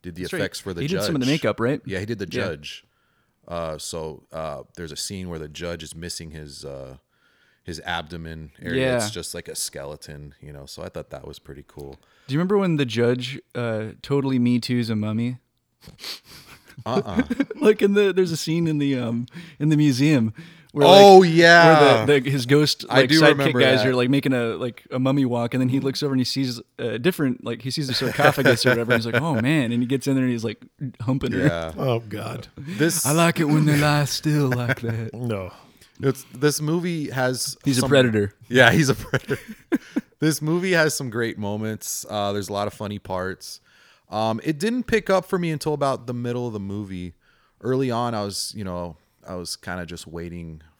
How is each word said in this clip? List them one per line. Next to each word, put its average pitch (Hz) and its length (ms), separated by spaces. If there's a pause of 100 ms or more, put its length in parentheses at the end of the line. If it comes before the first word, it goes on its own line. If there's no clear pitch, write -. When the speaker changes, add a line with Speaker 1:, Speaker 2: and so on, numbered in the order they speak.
Speaker 1:
did 87 140
the 90 80
Speaker 2:
That's - 100
right. 180 80
Speaker 1:
effects - 180
for 95 140
the 85 80
Speaker 2:
He 143 80
did 185 120
some 175 140
of 131 60
the 123 60
Speaker 1:
judge. 143 60
Speaker 2:
makeup, 107 280
right? 127 240
Speaker 1:
Yeah, 92 140
he 104 60
did 107 140
the 95 100
Speaker 2:
Yeah. 123 140
Speaker 1:
judge. 73 400 (640)
Uh, 82 300
so, 78 460 (100)
uh, 76 300 (120)
there's 82 160
a 71 60
scene 92 320
where 82 100
the 76 80
judge 82 340
is 80 140
missing 82 360
his, 73 340
uh, 67 320 (640)
his 80 220
abdomen 82 680 (100)
area. 127 240
Speaker 2:
Yeah. 127 120
Speaker 1:
It's 107 140
just 90 220
like 87 140
a - 80
skeleton, 73 880
you 73 100
know. 69 160
So - 160
I 92 60
thought - 220
that 69 160
was 71 120
pretty 71 280
cool. 69 300 (300)
Speaker 2:
Do 131 60
you 147 60
remember 185 200
when 175 180
the 143 80
judge, 123 540 (160)
uh, 110 340 (140)
totally 135 360
Me 120 200
Too's 120 320
a 110 40
mummy? 110 420 (1500)
Speaker 1:
Uh-uh. 131 420
Speaker 2:
<laughs> 247 60 (280)
Like 214 200
in 202 120
the, 202 200
there's 180 180
a 156 60
scene 165 300
in 156 100
the, 139 220
um, 123 260 (340)
in 147 100
the 151 80
museum 139 560 (380)
where, 147 160
Speaker 1:
Oh, 196 320
Speaker 2:
like, 175 140
Speaker 1:
yeah. 170 460 (260)
Speaker 2:
where - 0
the, 143 160
the, 139 80
his 131 160
ghost, 143 440
Speaker 1:
I 127 120
Speaker 2:
like, 131 80
Speaker 1:
do 160 100
Speaker 2:
sidekick 151 100
Speaker 1:
remember 139 320
Speaker 2:
guys 131 200
Speaker 1:
that. - 60
Speaker 2:
are, 127 80
like, 123 140
making 139 240
a, 120 220
like, 113 360
a 127 80
mummy 135 260
walk, 120 300
and 131 60
then 123 80
he 135 100
looks 131 240
over 139 100
and 131 60
he 123 60
sees 127 360 (160)
a 113 220
different, 139 440
like, 113 200
he 127 80
sees 139 180
a 123 40
sarcophagus 131 720
or 127 40
whatever. 117 240
And 117 100
he's 113 80
like, 120 100
"Oh 147 200
man!" 131 300
And 120 100
he 123 60
gets 131 180
in 139 100
there 131 100
and 127 80
he's, 113 100
like, 107 200 (380)
humping 127 300
her. 95 160
Speaker 1:
Yeah. 82 300
Speaker 3:
Oh 123 240
God. 110 560
Speaker 1:
This 156 480
Speaker 2:
I 139 80
like 170 260
it 156 60
when 151 200
they 147 120
lie 147 280
still 147 440
like 123 320
that. 117 320
Speaker 3:
<laughs> - 20
No. 107 360 (500)
Speaker 1:
It's, 135 240 (100)
this 143 260
movie 165 480
has 127 540
Speaker 2:
He's 135 140
a 123 40
Speaker 1:
some 131 80
Speaker 2:
predator. 113 440 (160)
Speaker 1:
Yeah, 120 220
he's 147 180
a 127 60
predator. - 480
<laughs> - 760
This 151 220
movie 175 320
has 160 220
some 135 140
great 113 280
moments. 107 720
Uh, 101 220
there's 101 180
a 101 40
lot 101 140
of 101 60
funny 104 260
parts. 92 600 (500)
Um, 110 340
it 156 160
didn't 233 260
pick 214 240
up 190 160
for 190 140
me 170 120
until 151 220
about 135 340
the 123 60
middle 120 340
of 113 60
the 104 60
movie. 95 540 (480)
Early 131 300
on, 117 240
I 104 80
was, - 320
you 107 80
know, 87 320 (320)
I 92 80
was 90 200
kinda 90 300
just 85 220
waiting 85 540 (180)